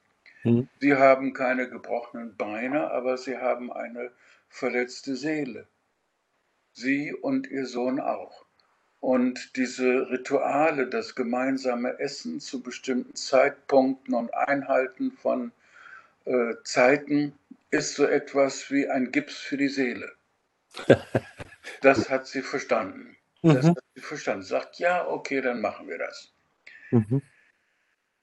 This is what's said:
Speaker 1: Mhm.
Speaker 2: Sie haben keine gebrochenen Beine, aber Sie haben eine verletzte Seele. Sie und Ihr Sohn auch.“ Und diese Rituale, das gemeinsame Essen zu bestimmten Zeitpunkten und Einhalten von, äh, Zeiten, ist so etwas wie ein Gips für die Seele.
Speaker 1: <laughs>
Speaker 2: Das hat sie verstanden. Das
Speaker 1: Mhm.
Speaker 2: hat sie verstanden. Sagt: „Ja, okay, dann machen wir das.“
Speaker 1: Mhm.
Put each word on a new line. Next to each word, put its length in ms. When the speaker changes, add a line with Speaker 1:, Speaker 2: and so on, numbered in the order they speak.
Speaker 1:
Mhm. 240
Speaker 2:
Sie 140
haben 400
keine 360
gebrochenen 640
Beine, 540
aber 280
Sie 200
haben 340
eine 400
verletzte 680
Seele. 500
Sie 400
und 380
Ihr 160
Sohn 340
auch.“ 460
Und 560
diese 540
Rituale, 800
das 260
gemeinsame 840
Essen 420
zu 220
bestimmten 540
Zeitpunkten 960
und 200
Einhalten 800
von, 400
äh, 300
Zeiten, 680
ist 260
so 100
etwas 640
wie 180
ein 240
Gips 260
für 180
die 120
Seele. 440
Speaker 1:
<laughs> 1080
Speaker 2:
Das 280
hat 160
sie 160
verstanden. 760
Das 180
Speaker 1:
Mhm. 80
Speaker 2:
hat 100
sie 60
verstanden. 420
Sagt: 360
„Ja, 300
okay, 320
dann 200
machen 280
wir 100
das.“ 340
Speaker 1:
Mhm. 300